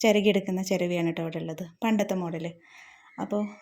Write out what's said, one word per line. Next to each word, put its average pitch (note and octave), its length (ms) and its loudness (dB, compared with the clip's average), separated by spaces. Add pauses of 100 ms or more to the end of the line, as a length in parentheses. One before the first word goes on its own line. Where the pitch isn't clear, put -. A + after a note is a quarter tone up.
ചിരകിയെടുക്കുന്ന G3 600 4
ചിരവയാണ് F3 440 0
കേട്ടോ E3 160 -2
ഇവിടെ E3 160 -6
ഉള്ളത്, D#3+ 260 -8 (160)
പണ്ടത്തെ G#3 340 0
മോഡൽ. E3 320 -6 (720)
അപ്പോൾ G#3 240 -4 (200)